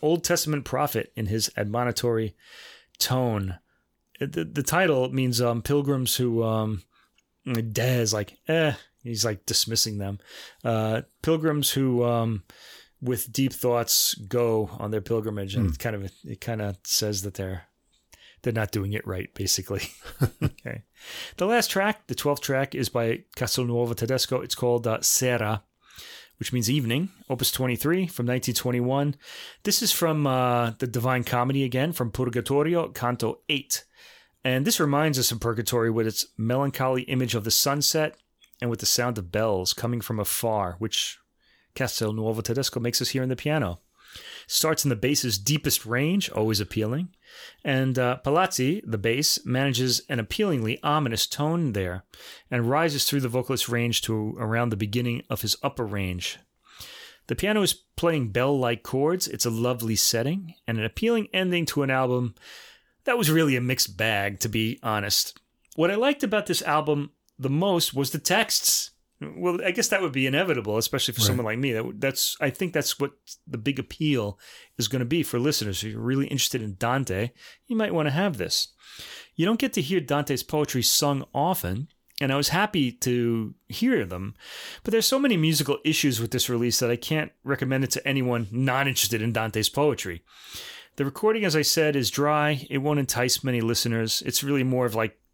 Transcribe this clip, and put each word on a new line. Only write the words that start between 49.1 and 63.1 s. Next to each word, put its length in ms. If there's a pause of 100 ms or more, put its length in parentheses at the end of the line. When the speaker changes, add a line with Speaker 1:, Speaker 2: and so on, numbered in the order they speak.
Speaker 1:
manages 640
an 120
appealingly 640
ominous 420
tone 460
there 320 (460)
and 200
rises 360
through 160
the 60
vocalist's 400
range 340
to 360
around 300
the 80
beginning 520
of 140
his 220
upper 200
range. 540 (880)
The 80
piano 280
is 100
playing 560
bell-like 540
chords. 440
It's 200
a 40
lovely 460
setting 580 (120)
and 120
an 60
appealing 480
ending 340
to 160
an 80
album 440 (720)
that 140